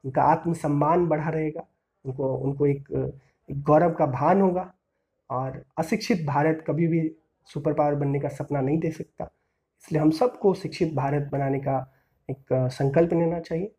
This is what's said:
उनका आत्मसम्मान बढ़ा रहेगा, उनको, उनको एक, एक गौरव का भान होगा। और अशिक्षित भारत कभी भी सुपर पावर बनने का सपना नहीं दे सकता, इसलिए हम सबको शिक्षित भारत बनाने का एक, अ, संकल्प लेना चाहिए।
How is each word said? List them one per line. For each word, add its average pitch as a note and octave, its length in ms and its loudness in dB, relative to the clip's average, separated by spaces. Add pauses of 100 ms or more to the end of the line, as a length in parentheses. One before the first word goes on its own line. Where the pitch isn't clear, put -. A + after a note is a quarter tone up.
उनका C3+ 180 0
आत्मसम्मान D#3 840 2
बढ़ा D#3 240 -2
रहेगा, D#3 360 -4 (380)
उनको, C3+ 300 -4
उनको C#3 320 -2
एक, C#3 460 -2 (380)
एक C#3 120 -8
गौरव D#3+ 280 6
का E3 160 0
भान D3 340 2
होगा। F3+ 340 0 (560)
और C3 340 -6 (140)
अशिक्षित F#3+ 480 -2
भारत D3+ 400 2
कभी D#3+ 200 0
भी D#3+ 300 0 (300)
सुपर D3+ 260 -4
पावर D3 220 2
बनने C#3+ 260 0
का C#3 80 -4
सपना - 320 -6
नहीं C#3+ 180 0
दे E3 120 -2
सकता, - 340 -12 (560)
इसलिए D#3 220 -2
हम D#3 80 6
सबको G3 440 2
शिक्षित D#3+ 400 -4
भारत C#3 380 -2
बनाने C#3 260 0
का C3 340 -4 (380)
एक, - 220 -6
अ, C3 160 2
संकल्प D#3+ 440 2
लेना E3+ 280 0
चाहिए। E3+ 380 -6